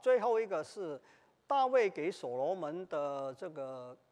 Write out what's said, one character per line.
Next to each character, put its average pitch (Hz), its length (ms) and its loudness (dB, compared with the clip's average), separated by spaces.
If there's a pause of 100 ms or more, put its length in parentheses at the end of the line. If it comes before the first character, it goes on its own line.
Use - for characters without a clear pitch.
最 254 200 6
后 226 180 4
一 220 80 0
个 180 160 -2
是 151 380 -8 (460)
大 277 200 4
卫 254 240 6
给 165 200 -2
所 127 260 -6
罗 143 180 0
门 175 320 -6
的 139 480 -4
这 180 160 -10
个 131 460 -10 (160)